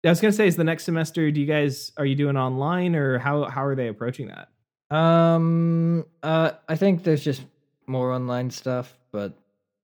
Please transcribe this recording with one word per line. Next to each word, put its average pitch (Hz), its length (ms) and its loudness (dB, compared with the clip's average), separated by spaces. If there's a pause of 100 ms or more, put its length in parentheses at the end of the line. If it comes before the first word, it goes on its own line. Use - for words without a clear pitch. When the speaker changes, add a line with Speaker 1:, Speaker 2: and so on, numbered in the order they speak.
Speaker 1:
I 170 40 6
was 170 100 4
gonna 214 140 4
say, 208 140 4
is 165 100 2
the 170 80 0
next 160 180 -2
semester, 160 480 0
do 151 80 0
you 143 80 0
guys, 147 500 -2
are 143 80 -2
you 139 100 0
doing 143 200 0
online, 147 600 -2
or 135 240 0
how, 143 260 -2
how 135 200 -6
are 139 100 -2
they 123 120 -4
approaching 117 400 -8
that? - 220 -20 (460)
Speaker 2:
Um, 165 1080 4 (160)
uh, 160 300 0 (160)
I 160 80 -2
think 185 280 2
there's 151 200 2
just 139 200 -4 (440)
more 127 240 -2
online 127 400 -4
stuff, 123 460 -6 (140)
but 101 220 -6 (500)